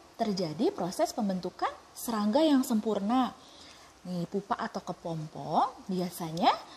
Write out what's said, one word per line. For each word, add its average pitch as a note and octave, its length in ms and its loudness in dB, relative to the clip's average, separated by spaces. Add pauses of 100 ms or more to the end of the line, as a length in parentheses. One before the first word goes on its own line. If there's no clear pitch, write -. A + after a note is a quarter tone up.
(180)
terjadi G3 560 0
proses G3+ 400 -2
pembentukan F#3+ 560 -2 (240)
serangga G#3+ 480 2
yang C#4+ 240 6
sempurna. A3 640 2 (800)
Nih, F3 160 -4
pupa G3 320 -4
atau G3+ 240 -6
kepompong E3 1040 -4
biasanya F3+ 640 0 (280)